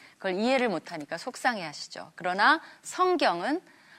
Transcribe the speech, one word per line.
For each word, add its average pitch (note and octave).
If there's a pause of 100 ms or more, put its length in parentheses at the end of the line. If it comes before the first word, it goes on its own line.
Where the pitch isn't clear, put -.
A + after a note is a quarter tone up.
(180)
그걸 F#3+
이해를 B3
못하니까 D#3+
속상해하시죠. G3+
그러나 G#3 (220)
성경은 C#4+ (380)